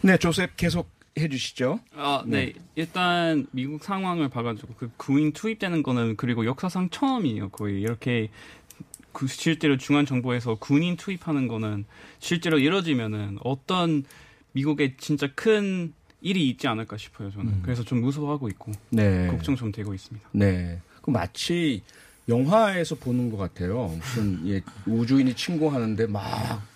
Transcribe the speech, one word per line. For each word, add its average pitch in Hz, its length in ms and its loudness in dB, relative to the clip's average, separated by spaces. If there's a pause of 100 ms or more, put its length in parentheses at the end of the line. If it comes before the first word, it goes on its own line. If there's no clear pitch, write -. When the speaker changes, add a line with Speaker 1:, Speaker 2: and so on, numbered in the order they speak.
Speaker 1:
네, 190 160 8
조셉 175 380 0
계속 170 360 -2 (260)
해주시죠. 147 640 -2 (160)
Speaker 2:
아, 143 320 -2
네. 135 180 0
Speaker 1:
네. - 80 -8 (220)
Speaker 2:
일단 165 760 0
미국 139 340 -6
상황을 180 460 -2
봐가지고 117 480 -6
그 117 200 -10
군인 147 340 2
투입되는 190 500 -2
거는 120 340 0
그리고 117 300 0
역사상 180 460 -2
처음이에요. 147 580 -2
거의 101 320 -4
이렇게 113 480 -2 (840)
그 - 140 -6
실제로 143 520 2
중앙 143 280 2
정부에서 123 540 -2
군인 165 360 2
투입하는 165 520 -2
거는 107 380 -4 (340)
실제로 170 400 2
이루어지면은 120 840 0
어떤 151 600 0 (480)
미국에 143 460 0
진짜 143 360 -2
큰 196 580 2 (300)
일이 175 280 2
있지 131 180 -4
않을까 110 300 -4
싶어요, 101 340 -12
저는. 101 160 -6
Speaker 1:
음. 101 160 0
Speaker 2:
그래서 120 200 -2
좀 120 180 0
무서워하고 143 480 -2
있고 104 240 -10 (180)
Speaker 1:
네. 98 380 4
Speaker 2:
걱정 87 260 0
좀 113 160 -4
되고 104 200 -8
있습니다. 101 420 -14
Speaker 1:
네. 90 460 2 (220)
그 - 80 -4
마치 131 720 0 (480)
영화에서 170 640 4
보는 123 380 -2
것 107 60 -6
같아요. 95 500 -4
무슨, 92 600 -2
예, 95 140 0 (240)
우주인이 120 480 4
침공하는데 127 720 0
막 104 560 -4 (140)